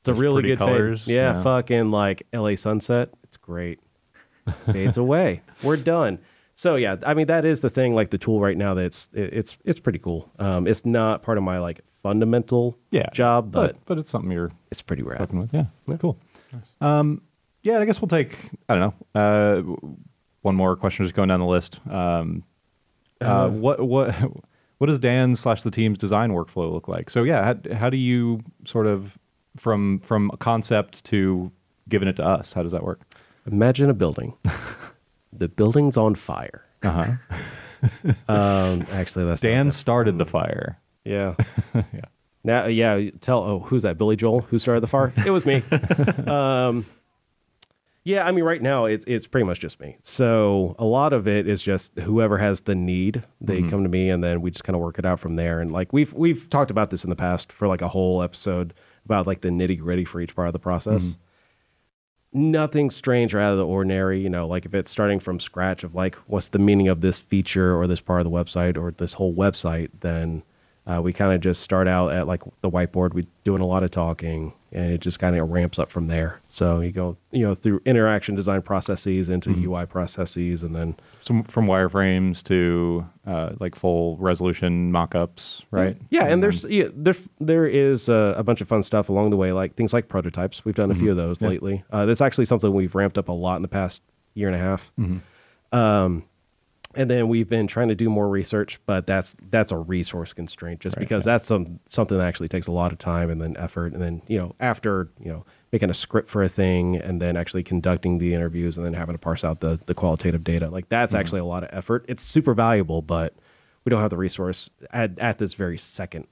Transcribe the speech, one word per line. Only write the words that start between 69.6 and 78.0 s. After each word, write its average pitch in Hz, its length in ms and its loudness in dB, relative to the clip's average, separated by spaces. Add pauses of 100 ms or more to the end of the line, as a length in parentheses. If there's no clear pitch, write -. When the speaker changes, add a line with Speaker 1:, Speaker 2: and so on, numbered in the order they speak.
Speaker 1:
then, 82 420 -4 (460)
uh, 87 120 -2
we 87 120 0
kinda 95 260 2
just 87 240 0
start 92 240 2
out 90 240 2
at, 87 160 -2
like, 87 160 -4 (200)
the 95 80 0
whiteboard. 90 440 0
We 90 120 -2 (180)
doing 95 180 2
a 92 40 0
lot 92 180 0
of 90 80 -2
talking, 82 600 -4 (200)
and 87 180 -2
it 85 100 0
just - 200 -4
kinda 87 240 2
ramps 87 340 0
up 78 120 -2
from 82 180 -4
there. 82 400 -2
So 85 320 0
you 87 100 -2
go, 90 260 -4 (140)
you 127 160 0
know, 98 80 2
through 101 300 0
interaction 110 500 2